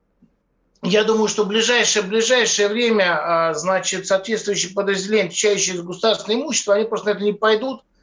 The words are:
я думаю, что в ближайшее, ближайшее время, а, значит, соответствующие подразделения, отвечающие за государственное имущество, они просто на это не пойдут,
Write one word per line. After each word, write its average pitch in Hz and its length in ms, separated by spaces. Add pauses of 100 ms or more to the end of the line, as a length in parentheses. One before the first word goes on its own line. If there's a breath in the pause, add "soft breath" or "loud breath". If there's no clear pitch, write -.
(840)
я 208 220
думаю, 220 240
что 208 160
в 190 40
ближайшее, 220 560
ближайшее 220 640
время, 208 520
а, 165 340
значит, 185 520
соответствующие 196 680
подразделения, 196 540
отвечающие 190 500
за 170 60
государственное 208 580
имущество, 247 340
они 220 120
просто 202 220
на - 40
это 185 100
не 208 120
пойдут, 220 500 (180)